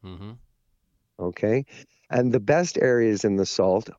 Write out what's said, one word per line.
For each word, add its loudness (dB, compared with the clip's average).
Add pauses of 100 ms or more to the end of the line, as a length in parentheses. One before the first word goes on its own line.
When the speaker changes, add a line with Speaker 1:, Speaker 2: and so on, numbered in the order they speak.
Speaker 1:
Mm-hmm. -14 (840)
Speaker 2:
Okay. -2 (460)
And 0
the 2
best 0
areas 2
in 2
the 2
salt 0